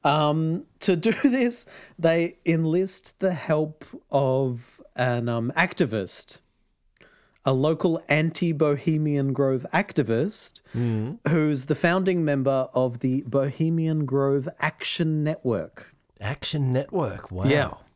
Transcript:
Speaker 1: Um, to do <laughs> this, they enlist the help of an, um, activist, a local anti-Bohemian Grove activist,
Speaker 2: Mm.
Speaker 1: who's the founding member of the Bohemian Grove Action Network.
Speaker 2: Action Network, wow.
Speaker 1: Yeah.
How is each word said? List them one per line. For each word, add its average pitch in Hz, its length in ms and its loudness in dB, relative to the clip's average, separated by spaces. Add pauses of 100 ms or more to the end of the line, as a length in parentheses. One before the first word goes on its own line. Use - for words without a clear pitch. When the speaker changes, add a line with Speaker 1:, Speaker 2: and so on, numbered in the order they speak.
Speaker 1:
Um, 156 600 2 (160)
to 185 140 4
do 170 160 0
<laughs> - 120 -4
this, 247 420 2 (320)
they 165 480 2
enlist 165 760 0
the 185 140 0
help 156 500 -2 (280)
of 131 680 0 (160)
an, 120 320 0
um, 117 300 -2
activist, 113 840 -2 (1040)
a 135 80 2
local 160 460 0 (100)
anti-Bohemian 151 1200 0
Grove 135 400 0
activist, 151 880 -2 (140)
Speaker 2:
Mm. 117 420 -2 (120)
Speaker 1:
who's 151 360 2
the 151 100 0
founding 180 480 2
member 135 520 0
of 127 240 0
the 131 240 0
Bohemian 156 800 0
Grove 139 420 2 (120)
Action 156 640 -2
Network. 127 680 -4 (280)
Speaker 2:
Action 135 500 -2
Network, 127 600 -4
wow. 90 140 -4
Speaker 1:
Yeah. 143 280 2 (220)